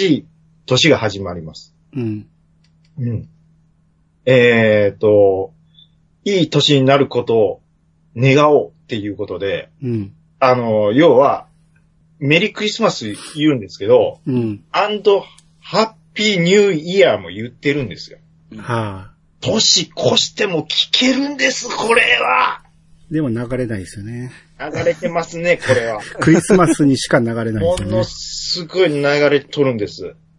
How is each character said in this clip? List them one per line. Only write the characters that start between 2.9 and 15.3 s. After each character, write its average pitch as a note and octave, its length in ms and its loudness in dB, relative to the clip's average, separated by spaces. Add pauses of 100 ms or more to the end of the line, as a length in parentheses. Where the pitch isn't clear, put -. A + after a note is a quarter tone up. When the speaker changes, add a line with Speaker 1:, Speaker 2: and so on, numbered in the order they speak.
Speaker 1:
う A#2+ 140 -6
ん。 - 160 -10 (960)
え A2+ 720 4
ー - 40 -20
と、 G2+ 540 4 (680)
い G3 180 0
い - 80 -2
年 D3 240 2
に C3+ 80 4
な C3+ 160 4
る C3+ 80 2
こ A#2+ 160 -4
と A2+ 160 0
を G2+ 240 0 (540)
願 C#3 360 4
お C3 140 4
う - 40 -16
っ - 20 -20 (160)
て A#2+ 80 -6
い G#2 120 -6
う F#2+ 80 -8
こ G2+ 100 -8
と F#2 120 -10
で、 F#2 320 -6 (120)
Speaker 2:
う B2+ 60 -6
ん。 G#2 240 -6 (280)
Speaker 1:
あ B2+ 140 4
の、 A2 380 0
要 C#3+ 240 6
は、 C3 300 2 (720)
メ D3+ 220 2
リ G#3 80 -2
ー G#3 40 -8
ク G#3+ 120 -8
リ G#3 60 -2
ス A3+ 120 -6
マ F#3+ 80 2
ス G#2+ 240 -8 (220)
言 D3+ 160 2
う - 20 2
ん A#2+ 60 -6
で F#2+ 80 -14
す - 100 -20
け G2 80 -8
ど、 G#2+ 400 2
Speaker 2:
う - 40 -6
ん。 A2+ 420 -4
Speaker 1:
ア G3 160 -2
ン G#3 140 -6
ド G3 220 2 (360)